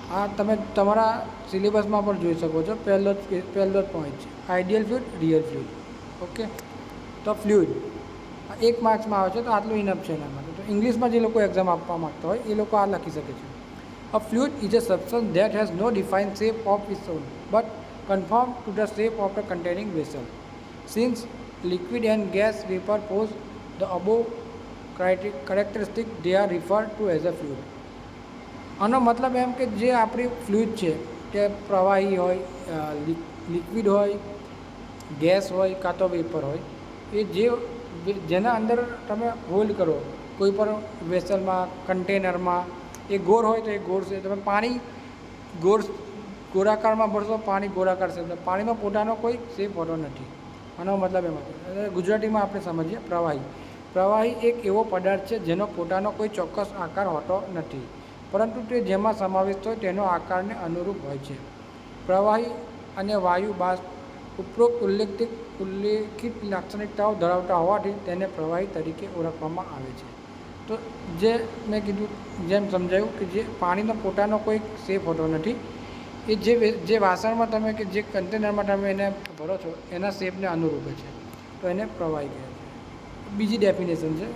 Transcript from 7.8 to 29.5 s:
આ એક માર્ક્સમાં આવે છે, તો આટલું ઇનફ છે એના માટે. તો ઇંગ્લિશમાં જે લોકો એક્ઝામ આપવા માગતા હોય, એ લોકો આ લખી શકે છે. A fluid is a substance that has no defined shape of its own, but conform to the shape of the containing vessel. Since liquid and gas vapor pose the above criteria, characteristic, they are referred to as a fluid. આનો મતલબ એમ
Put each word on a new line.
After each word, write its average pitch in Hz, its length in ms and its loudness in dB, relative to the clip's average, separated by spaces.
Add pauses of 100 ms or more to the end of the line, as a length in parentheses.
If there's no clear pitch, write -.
આ 202 120 -12
એક 233 200 4
માર્ક્સમાં 214 380 4
આવે 185 100 4
છે, 233 120 -2
તો 240 80 -2
આટલું 214 280 2
ઇનફ 196 180 2
છે 165 160 -4
એના 147 140 -4
માટે. 139 360 -10
તો 214 100 -4
ઇંગ્લિશમાં 226 380 4
જે 233 100 6
લોકો 220 200 4
એક્ઝામ 185 300 4
આપવા 170 260 0
માગતા 160 320 -4
હોય, 208 100 2
એ 214 160 -2
લોકો 214 220 2
આ 202 100 6
લખી 175 240 0
શકે 143 220 -6
છે. - 180 -12 (600)
A 220 40 4
fluid 226 500 0
is 196 100 6
a 233 100 4
substance 196 500 2
that 208 140 6 (100)
has 180 220 0
no 233 120 4
defined 196 480 0
shape 220 260 0
of 202 120 6 (120)
its - 180 -6
own, 151 440 -4
but 226 100 6 (480)
conform 196 340 4
to 214 340 -4
the 214 60 4
shape 220 340 0
of 196 180 0
the 202 160 -2
containing 180 400 -2
vessel. 139 300 -4 (720)
Since 233 200 4 (560)
liquid 180 300 -2
and 214 200 4 (100)
gas 208 400 2
vapor 190 260 0 (140)
pose 214 160 2 (520)
the 190 120 0
above 208 320 4 (720)
criteria, 185 340 2 (160)
characteristic, 202 560 0 (200)
they 180 100 4
are 196 160 4
referred 185 360 2
to 214 220 -2
as 160 120 4
a 170 120 0
fluid. 143 300 -8 (1200)
આનો 233 200 6
મતલબ 247 360 4
એમ 247 160 2